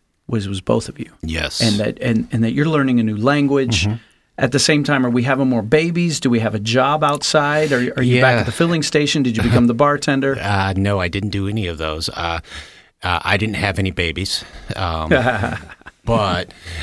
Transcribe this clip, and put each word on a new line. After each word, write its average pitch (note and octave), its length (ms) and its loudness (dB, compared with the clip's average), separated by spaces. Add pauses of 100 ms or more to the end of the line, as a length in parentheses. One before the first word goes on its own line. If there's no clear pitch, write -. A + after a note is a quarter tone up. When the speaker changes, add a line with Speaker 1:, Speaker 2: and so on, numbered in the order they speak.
(280)
Speaker 1:
was, G#2 220 -2
was G2 100 -4
both A#2 300 -2
of - 100 -14
you. - 100 -12 (120)
Speaker 2:
Yes. - 400 -4
Speaker 1:
And G#2+ 180 2
that, G#2+ 220 -4
and, A#2 320 0
and A2+ 100 0
that A2+ 80 2
you're C#3+ 160 0
learning C3+ 320 2
a A2+ 40 2
new G#2+ 140 -2
language. C3+ 680 2
Speaker 2:
Mm-hmm. A2 120 -2 (420)
Speaker 1:
At B2+ 120 0
the C#3 80 2
same D3 240 2
time, C#3+ 220 0
are B2 40 0
we A#2+ 140 2
having C3+ 240 2
more A#2 160 2
babies? E3 560 2
Do C3+ 100 0
we A#2+ 120 2
have A2 120 0
a G#2+ 60 -2
job B2+ 440 2
outside? D3 680 0
Are, B2 260 0
are C3 60 0
you B2 180 4
back C3 140 6
Speaker 2:
Yeah. A2+ 60 4
Speaker 1:
at G2 40 -2
the A#2 60 -2
filling E3 320 0
station? D3 400 0
Did A#2+ 140 0
you G#2+ 60 0
become A#2+ 240 4
the A#2+ 60 2
bartender? C#3 640 0
Speaker 2:
<laughs> - 20 -6
Uh, G2 340 0
no, G2 240 0
I F2+ 80 -2
didn't G2 240 -4
do G2 160 -2
any G#2 200 -4
of E2 100 -6
those. D#2 320 -4
Uh, E2+ 300 -4 (640)
uh, F2 220 0
I G2 140 0
didn't G#2+ 180 -2
have G2+ 240 -2
any F#2+ 120 0
babies. E2+ 520 -4 (320)
Um, D#2+ 340 -4
Speaker 1:
<laughs> A#2 960 -4
Speaker 2:
but, F#2+ 460 0 (320)